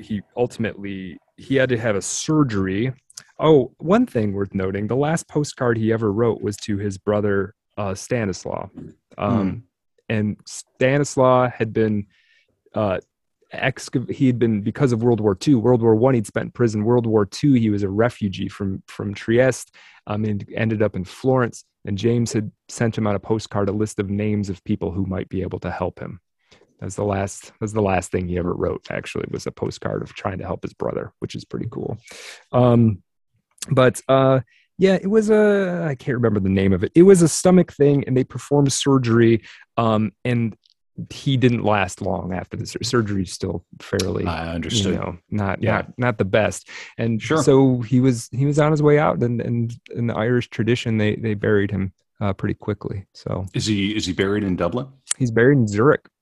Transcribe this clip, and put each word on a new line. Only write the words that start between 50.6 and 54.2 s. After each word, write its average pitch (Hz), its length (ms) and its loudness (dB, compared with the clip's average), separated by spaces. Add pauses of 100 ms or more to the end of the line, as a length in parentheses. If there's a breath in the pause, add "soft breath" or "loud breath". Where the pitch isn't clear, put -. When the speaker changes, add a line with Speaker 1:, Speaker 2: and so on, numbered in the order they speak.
Speaker 1:
they, 107 200 2
they 110 180 -4
buried 104 360 2
him, 95 220 -4 (300)
uh, 101 100 0
pretty - 220 -4
quickly. 104 600 -8
So - 400 -8
Speaker 2:
Is 110 120 -4
he, 104 280 -2
is 104 120 -4
he 92 80 -2
buried 101 300 -2